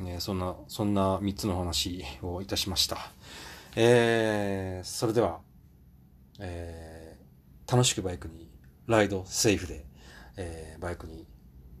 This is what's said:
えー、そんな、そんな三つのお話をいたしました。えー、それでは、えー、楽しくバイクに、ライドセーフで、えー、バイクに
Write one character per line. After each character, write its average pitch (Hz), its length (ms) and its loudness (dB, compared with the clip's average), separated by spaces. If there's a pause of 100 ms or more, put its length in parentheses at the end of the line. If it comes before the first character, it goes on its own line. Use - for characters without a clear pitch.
え 87 160 -6
ー、 87 40 -6
そ 104 120 -4
ん 95 60 -2
な、 90 160 -2 (140)
そ - 160 -4
ん 101 100 2
な 95 260 4
三 98 140 0
つ 113 120 -4
の 92 100 0
お - 20 -2
話 90 460 -2 (180)
を 90 180 -6
い 98 60 -10
た 95 100 -4
し - 140 -2
ま 90 60 -2
し - 100 2
た。 90 100 -4 (800)
え 107 1080 4
ー、 - 40 -10
そ - 220 -4
れ 110 40 0
で 113 80 4
は、 90 200 2 (1000)
え 82 800 -12 (480)
ー、 - 60 -8
楽 123 120 8
し - 100 2
く - 80 -4
バ 92 100 -2
イ 90 60 -6
ク - 100 -10
に、 - 200 -16 (380)
ラ 113 160 6
イ 104 60 4
ド 95 180 -4
セ - 240 2
ー 98 60 6
フ 90 100 -4
で、 71 180 -10 (520)
え 80 420 -10
ー、 82 40 -12
バ 90 100 -4
イ 87 40 -6
ク - 100 -12
に 80 200 -14 (540)